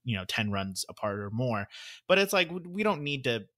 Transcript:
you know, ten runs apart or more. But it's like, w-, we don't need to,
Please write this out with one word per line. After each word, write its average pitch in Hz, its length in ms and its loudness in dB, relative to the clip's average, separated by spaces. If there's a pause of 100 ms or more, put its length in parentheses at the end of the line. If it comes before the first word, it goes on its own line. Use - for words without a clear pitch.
you 117 120 -2
know, 92 100 -4
ten 104 240 0
runs 98 400 -2
apart 104 300 -4
or 101 100 -6
more. 110 380 -2 (400)
But 185 100 8
it's 196 140 4
like, 180 160 4
w-, 175 200 -6
we 185 140 -2
don't 196 200 2
need 143 220 -2
to, 117 200 2 (140)